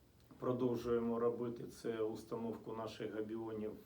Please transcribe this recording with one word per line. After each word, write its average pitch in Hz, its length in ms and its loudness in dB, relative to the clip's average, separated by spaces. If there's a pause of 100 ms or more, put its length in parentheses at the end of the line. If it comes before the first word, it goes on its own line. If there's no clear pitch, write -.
(380)
продовжуємо 117 840 4
робити, 120 460 0
це 110 360 -2
установку 113 720 -2
наших 110 420 -4
габіонів 110 580 -2 (140)